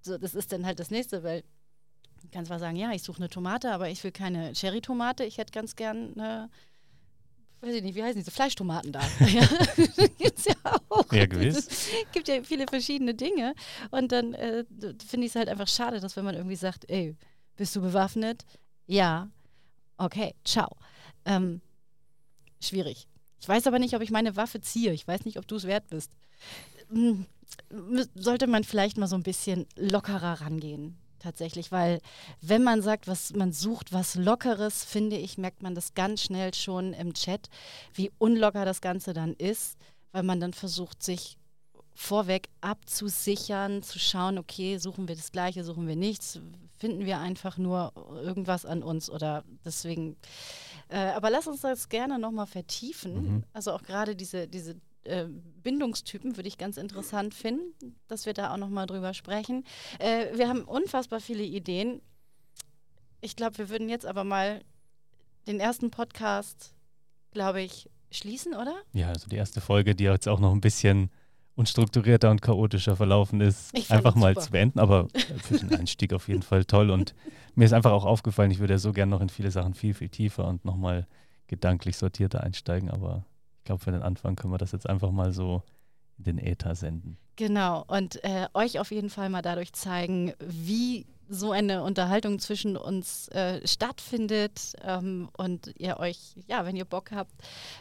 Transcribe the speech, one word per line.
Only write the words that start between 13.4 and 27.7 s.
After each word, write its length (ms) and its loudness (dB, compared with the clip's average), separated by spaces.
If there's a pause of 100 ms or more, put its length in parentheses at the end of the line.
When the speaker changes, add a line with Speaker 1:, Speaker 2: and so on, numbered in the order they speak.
Speaker 1:
Und 220 0
dann, 220 0
äh, 340 -4
d-, 260 -10 (120)
finde 200 -2
ich's 100 -4
halt 120 0
einfach 200 -4
schade, 320 -2
dass 160 -8
wenn 80 -6
man 100 -4
irgendwie 220 -6
sagt, 340 -8
„Ey, 260 -4 (400)
bist 200 -4
du 60 0
bewaffnet?“ 600 0 (420)
„Ja.“ 440 2 (680)
„Okay, 360 -2 (100)
ciao.“ 300 0 (520)
Ähm, 340 0 (1000)
schwierig. 460 -6 (340)
Ich 80 -12
weiß 180 4
aber 120 4
nicht, 160 2
ob 80 0
ich 80 -6
meine 260 2
Waffe 240 -2
ziehe. 320 0
Ich 140 -6
weiß 180 -4
nicht, 140 -8
ob 80 -14
du's 180 -6
wert 240 -2
bist. 220 -8 (800)
Hm, 360 2 (440)